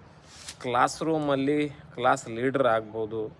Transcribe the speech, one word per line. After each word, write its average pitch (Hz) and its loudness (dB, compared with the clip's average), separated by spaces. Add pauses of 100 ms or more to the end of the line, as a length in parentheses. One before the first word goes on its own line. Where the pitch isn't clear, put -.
(640)
ಕ್ಲಾಸ್ 131 2
ರೂಮಲ್ಲಿ 147 2
ಕ್ಲಾಸ್ 127 -2
ಲೀಡರ್ 127 0
ಆಗ್ಬೋದು 110 0 (140)